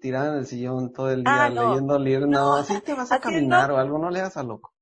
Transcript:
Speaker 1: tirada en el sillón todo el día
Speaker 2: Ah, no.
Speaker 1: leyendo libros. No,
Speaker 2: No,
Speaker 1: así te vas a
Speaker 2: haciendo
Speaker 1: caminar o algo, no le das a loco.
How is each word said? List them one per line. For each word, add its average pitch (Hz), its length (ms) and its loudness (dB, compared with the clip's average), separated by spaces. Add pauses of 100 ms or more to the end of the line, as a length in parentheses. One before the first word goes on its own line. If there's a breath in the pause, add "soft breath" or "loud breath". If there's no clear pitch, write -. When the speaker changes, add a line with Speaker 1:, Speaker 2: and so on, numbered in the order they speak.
Speaker 1:
tirada 135 320 -2
en 147 80 -2
el 127 60 -6
sillón 123 460 -6
todo 131 180 -2
el 127 140 -2
día - 100 2
Speaker 2:
Ah, - 160 2
no. 120 120 -2
Speaker 1:
leyendo 143 360 2
libros. 131 300 2
No, - 0 -
Speaker 2:
No, 139 280 4
Speaker 1:
así 196 240 -2
te 302 140 -6
vas 247 180 -2
a 262 40 4
Speaker 2:
haciendo 262 40 0
Speaker 1:
caminar 139 500 2
o 135 80 2
algo, 139 200 0
no 170 120 -2
le 180 100 -2
das 190 160 -6
a 147 60 -6
loco. 113 400 -12